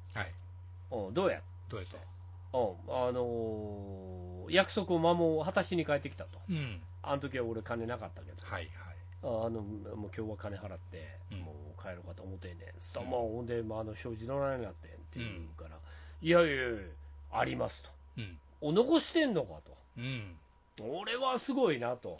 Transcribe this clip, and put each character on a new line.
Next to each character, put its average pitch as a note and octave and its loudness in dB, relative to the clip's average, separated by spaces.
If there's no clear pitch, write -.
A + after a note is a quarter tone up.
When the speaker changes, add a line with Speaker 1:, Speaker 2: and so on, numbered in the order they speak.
Speaker 1:
は G#2+ 0
い。 F2+ -6
Speaker 2:
う G#2 -2
ん、 A2 -2
「ど F#3 6
う D#3 6
や？」 E2+ 0
Speaker 1:
ど A2 -6
う - -4
や F2+ -6
と。 - -12
Speaker 2:
う - -4
ん、 B2+ 4
あ B2 2
の G#2 -2
ー、 D3+ -4
「約 F#3+ 8
束 F#3+ 2
を E3+ 8
守-、 E3 6
果 F#3 0
た G3 6
し F3+ 0
に D#3+ 4
帰 D3+ 4
っ C#3+ 6
て - -6
き - -12
た」 - -6
と。 - -12
Speaker 1:
う - 2
ん。 C3 -2
Speaker 2:
「あ C#3+ 0
の C#3 2
時 C3+ -2
は B2 4
俺 A2+ -2
金 A#2 -2
な A#2+ 0
か G2+ -6
っ F2+ -8
た - -12
け - -12
ど。 - -12
Speaker 1:
は G2 -4
い、 E2 -4
は - -10
い。 - -10
Speaker 2:
あ、 A#2 0
あ A#2 2
の、 A2+ -2
も G#2 -6
う - -14
今 A2 -2
日 G#2+ -4
は G#2 -6
金 G2+ -6
払 F#2+ -8
っ - -8
て、 - -12
Speaker 1:
う G#2+ -8
ん。 F2+ -6
Speaker 2:
も D#2+ -8
う - -12
帰 G2+ -8
ろ F2+ -8
う F2 -14
か F2 -8
と F2+ -12
思 F#2+ -8
っ - -8
て F2+ -10
ん F2 -12
ね F2+ -12
ん」 - -12
つ - -14
っ - -14
た - -4
ら、 - -6
Speaker 1:
う - -8
ん。 - -4
Speaker 2:
「ま B2 2
あ、 - 2
ほ A#2 0
ん A#2+ -6
で、 A#2 0
ま A2 -4
あ、 A2 -2
あ A2+ -2
の、 G#2+ -6
障 A2+ -6
子 A2 -6
乗 C3+ 0
ら C3+ 2
れ B2 -2
な G2+ -4
っ F2 -10
て - -14
ん」 - -16
っ - -16
て - -12
言 A#2 -4
う E2+ -10
か D#2+ -12
ら、 D#2 -14
Speaker 1:
う - -14
ん。 - -16
Speaker 2:
「い D#3+ 8
や E3+ 12
い E3+ 8
や C3+ 2
い - 2
や、 G#2+ -2
あ A2+ 4
り B2+ 0
ま A#2+ 2
す」 - -12
と。 - -16
Speaker 1:
う - -4
ん。 F#2+ -8
Speaker 2:
「お、 D3+ 2
残 C4 8
し - -2
て E4 8
ん C4 4
の D3+ 4
か」 E2+ -10
と。 - -18
Speaker 1:
う A#2+ -6
ん。 A#2 -4
Speaker 2:
「俺 F#3 -2
は B3+ 4
す B3 -2
ご A#3+ 8
い B2+ 2
な」 A#2+ 2
と。 F2 -8